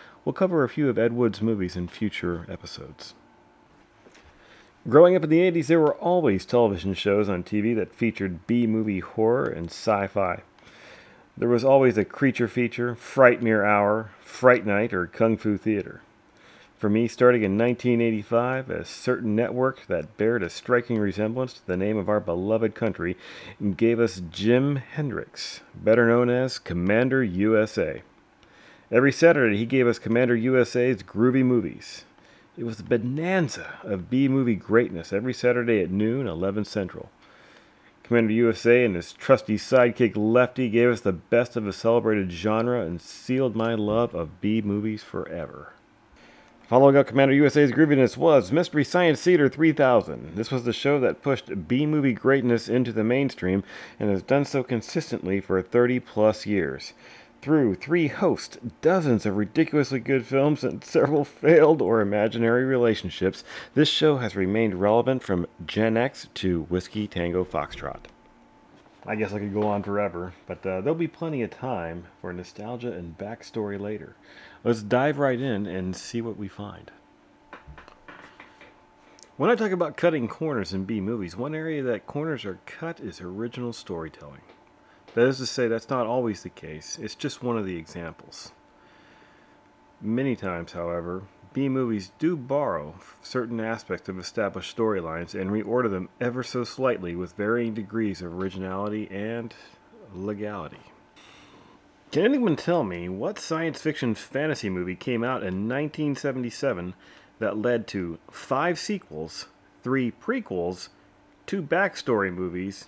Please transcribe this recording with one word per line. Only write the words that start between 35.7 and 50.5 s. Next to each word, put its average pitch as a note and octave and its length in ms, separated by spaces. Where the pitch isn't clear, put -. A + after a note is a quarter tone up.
at F2 100
noon, A2+ 340
eleven G2 380
Central. - 480
Commander A#2 300
U A#2 180
S A2 160
A A#2+ 200
and G2 100
his E2+ 160
trusty G#2+ 460
sidekick B2 580
Lefty A#2+ 540
gave A#2 180
us A#2 140
the G2 100
best A#2 460
of G#2 100
a F#2 60
celebrated A2 580
genre A2 480
and E2+ 220
sealed B2+ 560
my A2+ 160
love G#2+ 420
of E2 240
B G#2+ 220
movies G#2 420
forever. E2 720
Following C3+ 260
up C#3 120
Commander C3+ 260
U C#3+ 120
S C3+ 120
A's C#3 160
grooviness C#3 420
was C3 380
Mystery D3+ 320
Science E3+ 360
Theater D3+ 280
three D#3 240
thousand. F2 640
This A2 120
was B2+ 140